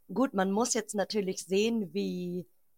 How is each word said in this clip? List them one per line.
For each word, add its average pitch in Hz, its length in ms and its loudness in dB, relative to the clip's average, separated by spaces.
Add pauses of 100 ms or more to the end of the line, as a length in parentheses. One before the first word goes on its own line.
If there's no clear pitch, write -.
(140)
gut, 247 200 2
man 190 180 2
muss 233 220 2
jetzt 214 220 -2
natürlich 196 500 -2
sehen, 202 480 0
wie, 180 540 -4 (300)